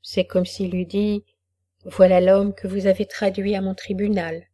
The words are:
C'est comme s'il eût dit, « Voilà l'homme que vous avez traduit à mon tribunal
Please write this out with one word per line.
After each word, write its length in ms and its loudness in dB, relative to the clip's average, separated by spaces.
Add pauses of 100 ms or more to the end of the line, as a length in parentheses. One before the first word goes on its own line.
C'est 240 -4
comme 200 0
s'il 300 -6
eût 100 -2
dit, « 380 -2 (640)
Voilà 340 6
l'homme 340 4
que 140 -12
vous 200 -2
avez 180 2
traduit 500 -2
à 60 -4
mon 120 -4
tribunal 800 -4